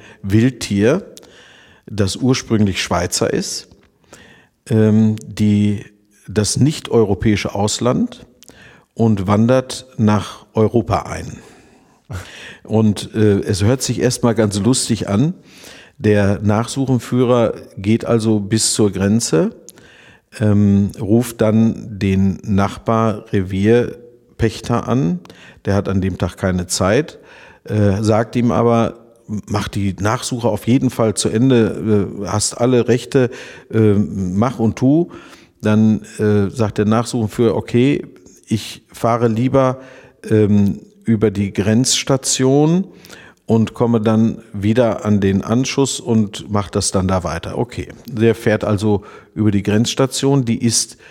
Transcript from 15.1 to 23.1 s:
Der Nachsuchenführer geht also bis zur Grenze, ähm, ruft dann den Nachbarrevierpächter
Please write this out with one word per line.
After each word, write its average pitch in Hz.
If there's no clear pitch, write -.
Der 101
Nachsuchenführer 120
geht 107
also 110
bis 104
zur 104
Grenze, 117
ähm, 101
ruft 113
dann 110
den 95
Nachbarrevierpächter 107